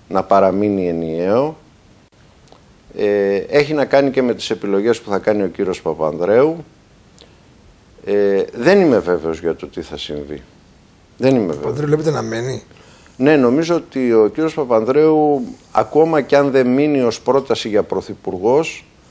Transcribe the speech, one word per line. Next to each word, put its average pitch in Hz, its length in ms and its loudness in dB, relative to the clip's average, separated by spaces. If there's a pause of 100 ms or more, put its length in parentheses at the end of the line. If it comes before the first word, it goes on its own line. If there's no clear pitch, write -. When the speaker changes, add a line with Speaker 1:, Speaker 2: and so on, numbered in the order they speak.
Speaker 1:
να 95 160 -2
παραμείνει 98 640 2
ενιαίο. 87 720 -2 (1400)
Ε, 101 380 0
έχει 147 380 0
να 139 120 0
κάνει 139 240 2
και 131 120 -2
με 120 120 0
τις - 160 -8
επιλογές 104 520 -2
που - 80 -12
θα 98 80 0
κάνει 104 260 0
ο 95 40 -2
κύριος 90 340 -4
Παπανδρέου. 87 840 0 (1400)
Ε, 101 380 0 (100)
δεν 170 280 4
είμαι 135 180 4
βέβαιος 82 400 -2
για 82 160 -2
το 80 120 -14
τι 80 140 -12
θα 76 160 -12
συμβεί. 73 440 -12 (760)
Δεν 127 120 2
είμαι 131 100 4
βέβαιος. 82 180 -2
Speaker 2:
Παπανδρέου 143 300 -6
βλέπετε 151 240 0
να 123 100 -4
μένει; 113 420 -8 (540)
Speaker 1:
Ναι, 143 180 4
νομίζω 147 400 2
ότι 127 380 -2
ο 110 200 6
κύριος 156 200 -2
Παπανδρέου, 143 880 2 (300)
ακόμα 151 500 2
κι - 140 0
αν 143 160 4
δεν 127 160 4
μείνει 143 340 2
ως 117 200 -2
πρόταση 131 460 -2
για 104 160 2
πρωθυπουργός, 98 1000 -4 (260)